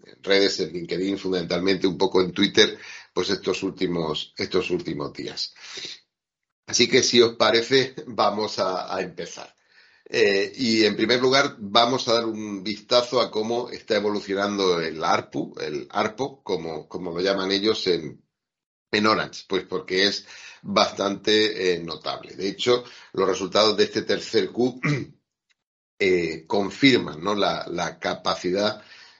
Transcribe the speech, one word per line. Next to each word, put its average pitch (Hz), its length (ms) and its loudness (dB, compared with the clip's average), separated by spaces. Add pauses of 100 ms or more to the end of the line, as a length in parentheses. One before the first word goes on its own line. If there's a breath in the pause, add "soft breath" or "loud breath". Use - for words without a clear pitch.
en - 160 -20
redes, 98 380 2
en 80 140 -4
LinkedIn, 87 440 -4
fundamentalmente, 92 720 0
un 87 100 -2
poco 95 240 2
en 90 120 0
Twitter, 101 440 2 (360 loud breath)
pues, 90 160 -2
estos 95 340 -2
últimos, 85 720 -4
estos 92 340 -2
últimos 73 440 -4
días. - 400 -10 (1120 loud breath)
Así 123 220 4
que, 120 140 6
si 120 180 4
os 113 160 4
parece, 117 580 2 (120)
vamos 107 520 -2
a, 92 340 -2
a 95 80 -4
empezar. - 540 -12 (540 soft breath)
Eh, 101 480 2
y 113 260 2
en 101 140 2
primer 117 240 2
lugar, 135 360 2
vamos 117 520 2
a 113 60 4
dar 113 100 2
un 107 360 -6
vistazo 120 600 0
a 104 100 -2
cómo 110 380 -4
está - 260 -2
evolucionando 98 840 0
el 80 200 -6
arpu, 110 600 -2
el 76 280 -8
arpo, 120 540 -4
como, 82 460 -6
como 87 220 -8
lo 87 100 -4
llaman 98 280 0
ellos 101 380 0
en, 80 340 -2 (720)
en 107 140 4
Orange, 87 400 0
pues 92 160 -2
porque 92 400 -2
es 98 220 0 (380 loud breath)
bastante, 101 1120 0
eh, 82 40 -4
notable. 78 560 -10
De 95 140 -4
hecho, 120 340 0 (300 loud breath)
los 95 120 2
resultados 98 520 2
de 104 80 6
este 104 160 -4
tercer 101 500 -2
Q, 123 320 -2
<clears throat> - 1120 -8
eh, 87 480 0
confirman, 98 800 2
¿no?, 101 100 0
la, 85 360 0
la 85 280 -6
capacidad 92 840 -2 (360 loud breath)